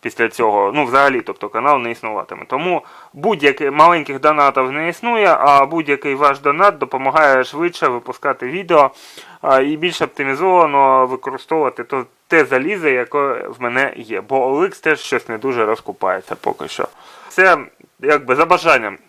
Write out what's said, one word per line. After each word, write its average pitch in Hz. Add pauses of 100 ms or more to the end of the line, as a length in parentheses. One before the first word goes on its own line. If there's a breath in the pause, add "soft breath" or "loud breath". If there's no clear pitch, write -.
після 113
цього. 104
Ну, 147
взагалі, 131
тобто -
канал 135
не 117
існуватиме. 110
Тому 160 (280 loud breath)
будь-яких 143
маленьких 151
донатів 139
не 156
існує, 208
а 139
будь-який 143
ваш 139
донат 156
допомагає 135
швидше 160
випускати 127
відео, 160 (520 loud breath)
е, 135
і 151
більш 170
оптимізовано 139
використовувати 131
то, 127 (220)
те 160
залізо, 151
яке 127 (300)
в 110
мене 123
є. 107
Бо 131
О 139
Л 180
Ікс 190
теж 151
щось -
не 113
дуже 120
розкупається 95
поки -
що. - (420 loud breath)
Це 180 (420)
якби 135
за 156
бажанням. 143 (120)